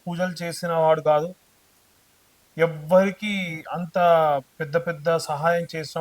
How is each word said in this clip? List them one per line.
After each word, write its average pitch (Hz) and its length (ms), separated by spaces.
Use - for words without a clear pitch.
పూజలు 175 400
చేసిన 170 280
వాడు 160 160
కాదు, 151 180
ఎవ్వరికీ 185 680
అంత 170 220
పెద్ద 147 160
పెద్ద 165 320
సహాయం 165 460
చేసిన 160 280